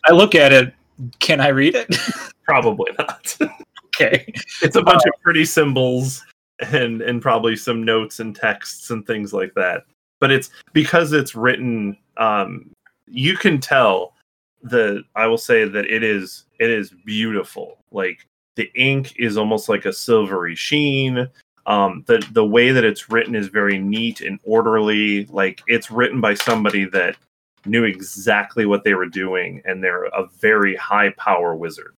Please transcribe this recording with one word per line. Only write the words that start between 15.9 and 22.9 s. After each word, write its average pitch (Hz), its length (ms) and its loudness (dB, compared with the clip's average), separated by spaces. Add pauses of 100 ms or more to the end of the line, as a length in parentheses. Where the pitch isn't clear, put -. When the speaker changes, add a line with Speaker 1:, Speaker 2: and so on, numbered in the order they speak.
Speaker 2:
is, 104 420 -4 (160)
it 117 100 0
is 101 240 -4 (100)
beautiful. 107 720 -6 (140)
Like, 92 360 -6 (300)
the 113 180 -6
ink 135 440 -2
is 110 180 -2
almost 107 320 -2
like 104 160 -2
a - 80 -4
silvery 95 640 -2
sheen. 135 720 -2 (380)
Um, 98 400 0
the, 117 260 2
the 110 140 2
way 120 240 4
that 127 140 4
it's 104 260 -2